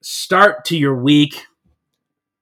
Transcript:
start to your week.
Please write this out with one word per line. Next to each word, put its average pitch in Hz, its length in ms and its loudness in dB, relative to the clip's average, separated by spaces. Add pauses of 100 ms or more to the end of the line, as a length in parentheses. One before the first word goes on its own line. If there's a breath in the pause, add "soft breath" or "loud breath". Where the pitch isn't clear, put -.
start - 680 0
to 165 120 -4
your 139 160 0
week. 143 500 0 (960)